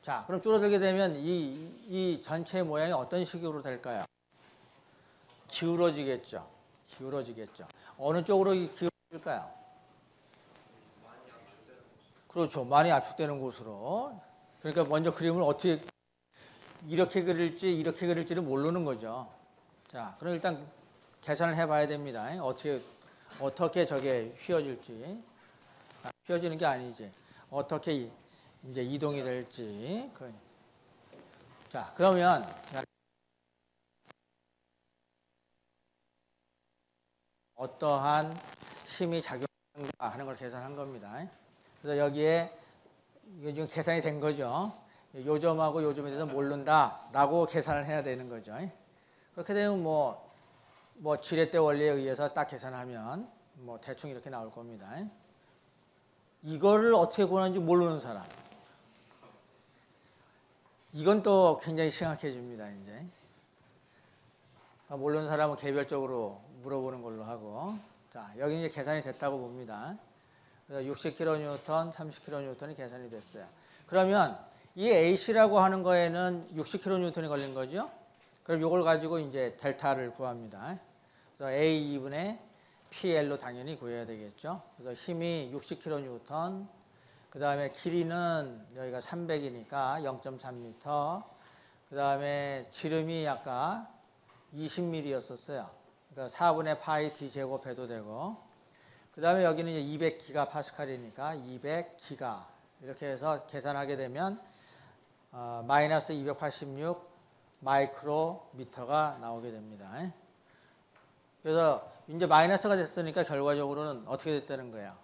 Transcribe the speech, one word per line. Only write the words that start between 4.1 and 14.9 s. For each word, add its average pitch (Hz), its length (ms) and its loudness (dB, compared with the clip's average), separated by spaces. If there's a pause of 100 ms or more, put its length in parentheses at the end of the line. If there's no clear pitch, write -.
기울어지겠죠. 147 1000 0 (380)
기울어지겠죠. 123 800 -8 (320)
어느 156 240 2
쪽으로 190 320 6
이 180 180 0
기울어질까요? - 760 -6 (2750)
그렇죠. 156 360 -2
많이 147 280 6
압축되는 147 480 0
곳으로. 131 800 -6 (400)
그러니까 156 240 2
먼저 156 280 2